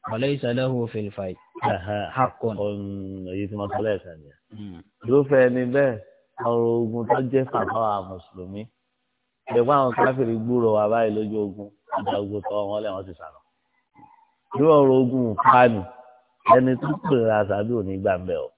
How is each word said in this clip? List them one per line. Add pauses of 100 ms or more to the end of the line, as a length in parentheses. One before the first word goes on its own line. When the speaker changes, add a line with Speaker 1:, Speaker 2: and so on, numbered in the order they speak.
Speaker 1:
وليس
له (100)
في
الفيء (240)
Speaker 2:
Ẹ̀hẹ́.
Speaker 1:
حق.
Speaker 2:
Òun, (420)
èyí
tí
mo
sọ
lẹ́ẹ̀kan
nìyẹn.
Speaker 1:
Hmm. (200)
Speaker 2:
Irúfẹ́
ẹni
bẹ́ẹ̀, (380)
ọ̀rọ̀
ogun
tó
jẹ́
fàtàwà (120)
Mùsùlùmí. (840)
Ṣé
fún
àwọn
káfíìrì
gbúrò
wa
báyìí
lójú
ogun? (160)
Wọ́n
dá
ogun
tọ́
wọn
lẹ̀,
wọ́n
ti
sá
lọ. (1120)
Irú
ọ̀rọ̀
ogun
ká
ni, (640)
ẹni
tó (100)
pè
é
aṣáájú
ò
ní
gbà
ń
bẹ̀
o.